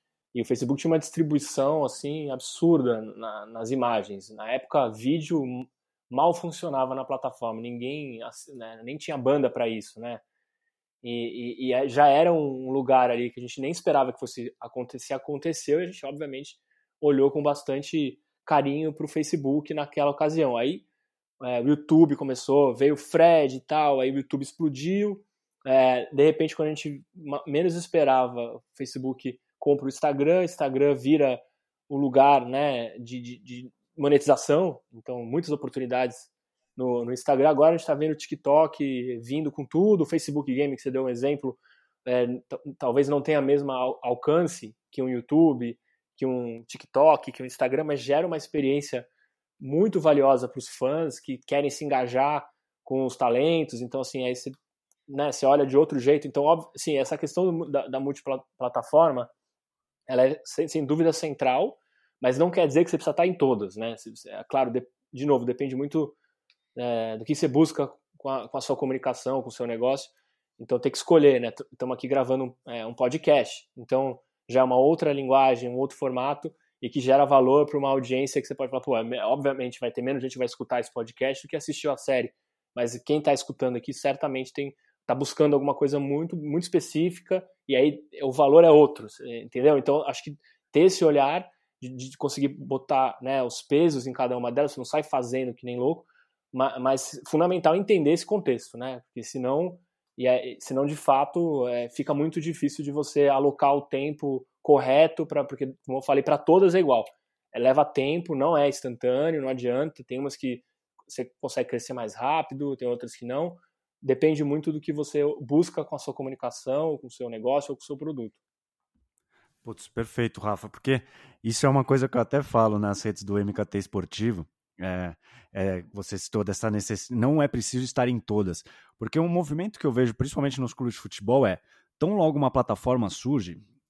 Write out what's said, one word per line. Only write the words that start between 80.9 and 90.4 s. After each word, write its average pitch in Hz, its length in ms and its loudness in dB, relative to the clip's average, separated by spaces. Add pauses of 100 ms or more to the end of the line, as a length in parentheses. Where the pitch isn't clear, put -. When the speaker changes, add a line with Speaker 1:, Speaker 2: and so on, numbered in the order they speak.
Speaker 1:
podcast 127 540 -6
do - 40 -20
que - 60 -6
assistiu 147 360 -6
a 131 60 -4
série. 127 360 -2 (420)
Mas 120 280 -4
quem 151 180 0
tá 147 100 2
escutando 135 440 -2
aqui 123 180 -8
certamente 135 580 -4
tem, 139 220 -8 (320)
tá 123 80 -2
buscando 143 400 2
alguma 139 220 0
coisa 143 240 0
muito, 143 360 -4
muito 151 280 -4
específica 175 840 -2 (220)
e 135 80 0
aí 143 240 4 (240)
o 135 80 -2
valor 143 320 8
é 165 80 10
outro, 147 360 8 (360)
entendeu? 139 340 4
Então, 143 300 0
acho 131 160 -8
que 147 120 -14 (360)